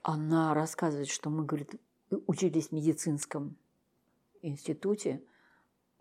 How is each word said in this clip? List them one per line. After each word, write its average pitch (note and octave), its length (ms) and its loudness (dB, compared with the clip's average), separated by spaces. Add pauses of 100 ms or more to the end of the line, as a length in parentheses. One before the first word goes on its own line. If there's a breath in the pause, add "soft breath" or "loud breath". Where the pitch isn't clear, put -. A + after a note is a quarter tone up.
она D#3 520 2
рассказывает, D3+ 540 0
что - 220 -4
мы, D#3 140 0
говорит, D3 300 -4 (520)
учились D#3+ 420 2
в - 40 -14
медицинском D3+ 840 0 (840)
институте, D#3 800 -2 (800 soft breath)